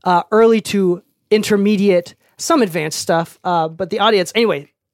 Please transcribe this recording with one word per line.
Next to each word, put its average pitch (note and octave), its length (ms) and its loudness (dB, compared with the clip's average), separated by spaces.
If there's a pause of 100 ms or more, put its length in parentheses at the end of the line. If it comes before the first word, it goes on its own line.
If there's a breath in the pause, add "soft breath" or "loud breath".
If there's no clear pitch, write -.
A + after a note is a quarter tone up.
uh, F3 180 2 (100)
early A3+ 300 4
to F#3 400 -2 (300)
intermediate, G3+ 800 0 (240)
some E4 240 0
advanced D#3+ 380 -4
stuff. E3 440 -4
Uh, E3+ 240 -2
but E3 220 -8
the G#3+ 100 -4
audience, G3+ 360 2
anyway, G3 360 -2 (220)